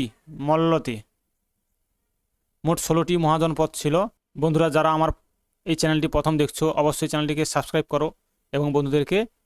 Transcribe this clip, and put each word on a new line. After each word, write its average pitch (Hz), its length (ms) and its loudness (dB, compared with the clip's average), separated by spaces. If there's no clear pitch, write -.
মল্লতে। 156 680 0
মোট 165 160 2
ষোলোটি 165 380 0
মহাজন 160 400 2
পদ 156 160 0
ছিল। 151 220 -2
বন্ধুরা, 156 320 2
যারা 156 220 2
আমার 160 180 2
এই 165 100 -2
চ্যানেলটি 156 320 0
প্রথম 151 300 0
দেখছো, 147 340 0
অবশ্যই 151 360 0
চ্যানেলটিকে 151 380 -2
সাবস্ক্রাইব 151 440 -2
করো 147 180 0
এবং 147 200 0
বন্ধুদেরকে 143 440 0